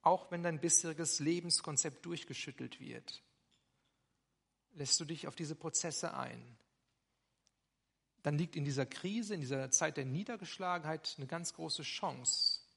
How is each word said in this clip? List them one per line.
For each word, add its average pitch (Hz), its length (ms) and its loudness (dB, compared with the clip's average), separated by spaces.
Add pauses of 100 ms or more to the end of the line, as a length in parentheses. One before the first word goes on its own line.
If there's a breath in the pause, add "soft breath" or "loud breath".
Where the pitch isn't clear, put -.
auch 180 280 6
wenn 175 140 -4
dein 165 160 2
bisheriges 160 580 4
Lebenskonzept 165 880 0
durchgeschüttelt 139 720 -8
wird? - 460 -10 (1500)
Lässt 143 260 2
du 170 40 -2
dich 151 220 -6
auf 143 80 -6
diese 156 220 -4
Prozesse - 580 -2
ein? 120 420 -8 (1700)
Dann 147 160 4
liegt 165 160 0
in 151 100 0
dieser 135 220 2
Krise, 208 480 -2
in 170 60 -2
dieser 135 320 0
Zeit 156 240 6
der 139 80 -2
Niedergeschlagenheit 170 1120 -2
eine 135 100 -6
ganz 170 280 -4
große 160 280 -4
Chance. - 760 0 (160)